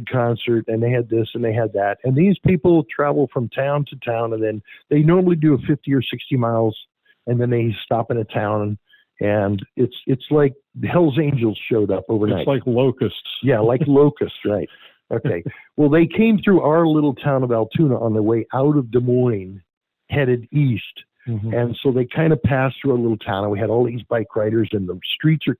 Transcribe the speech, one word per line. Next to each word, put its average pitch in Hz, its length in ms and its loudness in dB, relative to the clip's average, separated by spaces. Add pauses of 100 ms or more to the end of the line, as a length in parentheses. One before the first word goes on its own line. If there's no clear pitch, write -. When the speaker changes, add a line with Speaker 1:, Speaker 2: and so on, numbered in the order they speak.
(120)
Speaker 1:
concert, 120 580 0
and 113 120 -2
they 120 80 0
had 120 200 -2
this, 113 260 0
and 120 80 -4
they 113 100 -2
had 110 200 -2
that. 101 320 -2
And 131 100 0
these 180 220 4 (100)
people 175 420 4
travel 147 440 0
from 120 160 -4
town 143 400 -2
to - 80 -14
town, 117 360 -4
and 110 80 -4
then 107 200 -4 (280)
they 147 100 2
normally 175 360 4
do 156 180 4
a 127 40 4 (100)
fifty 143 260 -2
or 135 80 2
sixty - 360 -6
miles, 113 400 0 (500)
and 120 140 0
then 123 80 0
they 117 340 0
stop 117 260 -4
in 120 80 -2
a 113 60 -2
town. 104 540 -4 (440)
And 101 400 0 (140)
it's, 123 220 -2 (100)
it's 135 240 -2
like 143 220 4 (260)
the 110 80 -6
Hell's 160 340 2
Angels 120 380 0 (100)
showed 104 220 0
up 95 160 -2
overnight. 104 320 0
Speaker 2:
It's - 80 -4
like 139 180 0
locusts. 123 540 0 (240)
Speaker 1:
Yeah, 123 160 2
like 117 240 2
Speaker 2:
<laughs> - 20 2
Speaker 1:
locusts, 143 600 2
right. 101 240 -2 (420)
Okay. 113 360 -4
<laughs> - 60 -10 (240)
Well, 147 120 4
they 165 160 4
came 220 380 2
through 185 180 4
our 156 240 4
little 151 300 2
town 135 260 0
of 123 120 -2
Altoona 117 460 0
on 117 140 0
their 107 80 2
way 110 320 0
out 143 220 2
of 123 160 -2
Des 123 80 0
Moines, 117 600 0 (480)
headed 123 420 0
east. 135 320 0 (440)
Speaker 2:
Mm-hmm. 113 260 -6
Speaker 1:
And 120 280 -2
so 139 100 2
they 123 140 0
kinda 156 300 0
passed 135 460 0
through 135 140 0
a 120 60 0
little 113 160 0
town, 101 260 -6
and 104 80 -2
we 101 80 -4
had 107 100 -2
all 120 160 2
these 120 180 -6
bike 113 320 -6
riders, 110 380 0
and 98 160 -4
the 92 100 -10 (160)
streets 156 320 0
are 127 120 -2